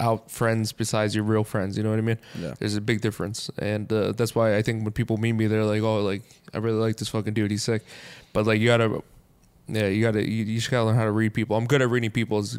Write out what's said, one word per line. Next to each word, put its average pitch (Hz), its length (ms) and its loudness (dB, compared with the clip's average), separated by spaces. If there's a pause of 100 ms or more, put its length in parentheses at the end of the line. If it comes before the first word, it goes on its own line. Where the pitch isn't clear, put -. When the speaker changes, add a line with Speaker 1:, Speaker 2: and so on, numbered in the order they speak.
Speaker 1:
out 113 280 0
friends 113 440 0
besides 107 420 0
your 107 80 0
real 107 220 2
friends. 98 320 -4
You 107 60 -2
know 110 80 0
what 110 80 0
I - 20 0
mean? 113 160 0 (200)
Speaker 2:
Yeah. 78 220 -8
Speaker 1:
There's 104 160 -2
a 104 60 -2
big 107 180 0
difference, 101 500 -4 (100)
and, 104 340 -2
uh, 104 180 0
that's 113 240 -2
why 110 220 4
I 110 40 2
think 110 220 -2
when 107 80 -4
people 113 240 -2
meet 113 180 0
me, 110 140 2
they're 107 160 2
like, 107 200 2
"Oh, 110 200 2
like, 98 200 -2 (300)
I - 40 -4
really 110 220 -2
like 110 180 0
this 107 100 -6
fucking 107 260 -4
dude. 107 160 2
He's 104 140 -2
sick." 110 180 0 (520)
But, 107 120 2
like, 110 140 4
you 113 80 4
gotta, 117 340 4 (680)
yeah, 107 200 0
you 101 140 2
gotta, 107 260 2
you, 110 160 -2
you 110 140 -2
just 113 140 -4
gotta 120 140 2
learn 110 100 4
how 113 100 2
to 107 60 0
read 110 220 0
people. 107 220 0
I'm 113 100 0
good 139 160 4
at 123 80 2
reading 117 220 0
people. 107 280 0
Is 101 200 -6